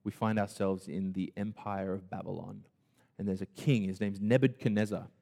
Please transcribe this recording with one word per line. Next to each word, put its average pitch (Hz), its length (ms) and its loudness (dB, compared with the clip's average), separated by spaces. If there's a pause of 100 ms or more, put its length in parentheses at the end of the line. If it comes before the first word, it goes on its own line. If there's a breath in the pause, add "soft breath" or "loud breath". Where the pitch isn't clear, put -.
we 104 80 -2
find 110 260 2
ourselves 98 480 0
in 92 260 -2
the 92 240 -2
empire 101 560 -4
of 95 160 -6
Babylon. 95 540 -8 (560 soft breath)
And 101 80 -4
there's 95 160 0
a 95 40 -4
king, 123 360 2
his 95 180 -2
name's 101 200 -2
Nebuchadnezzar. 107 880 2 (140)